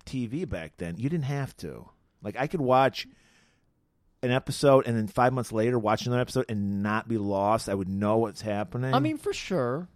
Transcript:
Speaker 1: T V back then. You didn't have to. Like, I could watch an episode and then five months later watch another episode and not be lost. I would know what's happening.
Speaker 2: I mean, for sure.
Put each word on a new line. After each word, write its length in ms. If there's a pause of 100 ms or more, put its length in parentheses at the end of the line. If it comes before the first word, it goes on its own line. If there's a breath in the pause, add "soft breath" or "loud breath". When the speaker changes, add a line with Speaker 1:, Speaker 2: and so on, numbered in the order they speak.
Speaker 1:
T 220
V 180
back 320
then. 200
You 120
didn't 160
have 320
to. 320 (320)
Like, 160
I 100
could 140
watch 460 (1120 soft breath)
an 100
episode 540
and 120
then 100
five 240
months 220
later 260
watch 260
another 160
episode 280
and 340
not 240
be 100
lost. 520
I 40
would 140
know 300
what's 240
happening. 520
Speaker 2:
I 60
mean, 180
for 140
sure. 640